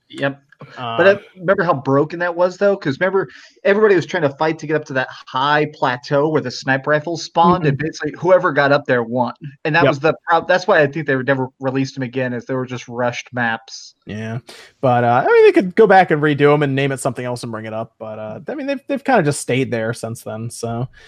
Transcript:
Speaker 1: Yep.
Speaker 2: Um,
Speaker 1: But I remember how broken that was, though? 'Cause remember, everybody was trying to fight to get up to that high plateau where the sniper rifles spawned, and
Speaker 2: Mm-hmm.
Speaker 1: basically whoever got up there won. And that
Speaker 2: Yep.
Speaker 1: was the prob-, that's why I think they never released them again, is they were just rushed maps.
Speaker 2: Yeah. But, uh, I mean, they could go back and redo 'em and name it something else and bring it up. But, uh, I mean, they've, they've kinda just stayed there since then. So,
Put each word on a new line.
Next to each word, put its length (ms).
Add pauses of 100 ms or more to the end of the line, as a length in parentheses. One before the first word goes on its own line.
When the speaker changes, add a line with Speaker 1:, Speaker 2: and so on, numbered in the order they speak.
Speaker 1:
Yep. 340 (340)
Speaker 2:
Um, 200
Speaker 1:
But 120
I 120 (180)
remember 260
how 100
broken 460
that 160
was, 220
though? 180
'Cause 240
remember, 280 (360)
everybody 320
was 100
trying 180
to 120
fight 240
to 60
get 100
up 100
to 60
that 180
high 640
plateau 540
where 140
the 100
sniper 380
rifles 340
spawned, 420
and 120
Speaker 2:
Mm-hmm. 80
Speaker 1:
basically 320
whoever 340
got 180
up 140
there 180
won. 300 (320)
And 100
that 100
Speaker 2:
Yep. 60
Speaker 1:
was 100
the 140 (140)
prob-, 180
that's 220
why 120
I 60
think 200
they 100
never 320 (120)
released 340
them 100
again, 280
is 120
they 100
were 120
just 220
rushed 440
maps. 600 (120)
Speaker 2:
Yeah. 320 (420)
But, 240
uh, 220
I 60
mean, 140
they 60
could 220
go 140
back 240
and 100
redo 320
'em 80
and 140
name 160
it 80
something 240
else 180
and 80
bring 140
it 80
up. 260
But, 220
uh, 260
I 80
mean, 120
they've, 200
they've 160
kinda 220
just 160
stayed 320
there 200
since 300
then. 280
So, 380 (200)